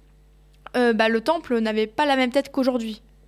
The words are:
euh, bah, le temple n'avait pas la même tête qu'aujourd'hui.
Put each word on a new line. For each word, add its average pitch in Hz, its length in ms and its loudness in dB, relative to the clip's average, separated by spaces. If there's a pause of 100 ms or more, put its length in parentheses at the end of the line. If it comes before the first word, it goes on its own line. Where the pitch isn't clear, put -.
(800)
euh, 240 160 4
bah, 220 160 2
le 226 100 0
temple 311 380 -2
n'avait 220 280 0
pas 294 200 -2
la 269 100 2
même 254 140 2
tête 269 200 0
qu'aujourd'hui. 240 520 -2 (260)